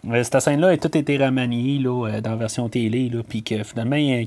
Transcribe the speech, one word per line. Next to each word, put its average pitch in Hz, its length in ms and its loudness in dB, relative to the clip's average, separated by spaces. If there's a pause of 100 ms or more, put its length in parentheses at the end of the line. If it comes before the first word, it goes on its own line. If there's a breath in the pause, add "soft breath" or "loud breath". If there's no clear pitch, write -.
Euh, 117 140 2
cette - 180 2
scène-là, 151 280 4
elle 180 60 6
a 156 140 0
tout 160 80 0
été 143 220 2
remaniée, 131 600 0
là, 123 300 0
euh, 107 140 -2
dans 110 80 -4
la 113 60 -2
version 113 340 -4
télé, 120 400 0
là, 117 180 -4
puis 110 140 -6
que 107 200 -4
finalement, 117 340 -2
euh, 135 300 2